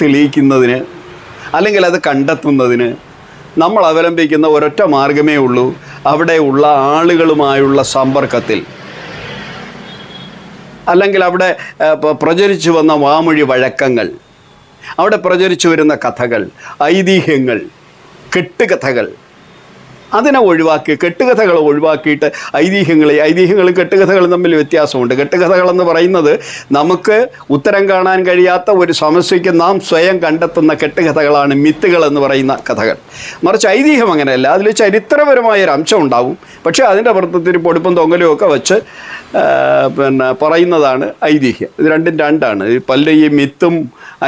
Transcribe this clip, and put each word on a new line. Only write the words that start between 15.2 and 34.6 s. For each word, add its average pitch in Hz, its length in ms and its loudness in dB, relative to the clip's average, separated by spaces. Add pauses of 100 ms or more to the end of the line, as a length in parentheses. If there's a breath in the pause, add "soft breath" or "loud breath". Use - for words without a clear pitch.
പ്രചരിച്ചു 180 460 0
വരുന്ന 151 240 2 (100)
കഥകൾ, 117 380 -4 (500 loud breath)
ഐതിഹ്യങ്ങൾ, 156 680 0 (760)
കെട്ടുകഥകൾ, 139 720 -2 (1120)
അതിനെ 269 300 2
ഒഴിവാക്കി, 160 540 0
കെട്ടുകഥകളെ 202 640 0
ഒഴിവാക്കിയിട്ട് 151 600 0 (340 loud breath)
ഐതിഹ്യങ്ങളെ, 160 520 2 (140)
ഐതിഹ്യങ്ങളും 180 500 2
കെട്ടുകഥകളും 185 560 2
തമ്മിൽ 175 260 0
വ്യത്യാസമുണ്ട്. 143 600 0
കെട്ടുകഥകളെന്ന് 180 680 2
പറയുന്നത് 170 420 2 (460 loud breath)
നമുക്ക് 180 400 0 (380 loud breath)
ഉത്തരം 196 360 0
കാണാൻ 185 280 0 (100)
കഴിയാത്ത 180 520 2
ഒരു 170 200 0
സമസ്യയ്ക്ക് 175 600 0
നാം 190 160 0 (120)
സ്വയം 180 360 2
കണ്ടെത്തുന്ന 160 560 0
കെട്ടുകഥകളാണ് 147 840 0
മിത്തുകൾ 165 460 2
എന്ന് 143 160 0
പറയുന്ന 135 300 0 (120)
കഥകൾ. 110 300 -2 (500 loud breath)
മറിച്ച് 208 300 2
ഐതിഹ്യം 269 380 2
അങ്ങനെയല്ല, 135 320 0 (100)
അതിൽ 202 120 0 (120)